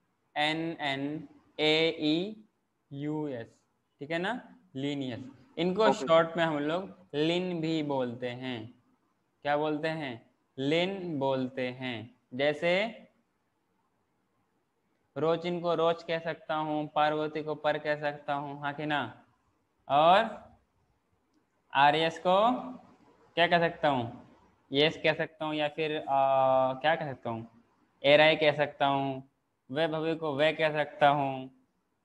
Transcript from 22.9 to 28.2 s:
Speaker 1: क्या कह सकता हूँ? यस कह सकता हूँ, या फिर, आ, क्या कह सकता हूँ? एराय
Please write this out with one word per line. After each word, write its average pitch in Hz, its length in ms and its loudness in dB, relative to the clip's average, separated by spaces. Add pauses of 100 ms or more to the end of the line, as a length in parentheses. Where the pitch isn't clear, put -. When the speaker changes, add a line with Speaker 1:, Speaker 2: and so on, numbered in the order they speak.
Speaker 1:
क्या 170 120 4
कह 175 120 4
सकता 165 280 0
हूँ? 123 500 -4 (360)
यस 151 240 2
कह 156 160 2
सकता 156 320 -6
हूँ, 156 100 -4
या 151 120 0
फिर, 151 420 -4
आ, 135 640 4
क्या 147 220 0
कह 160 100 -4
सकता 127 240 -8
हूँ? 113 200 -8 (540)
एराय 151 320 8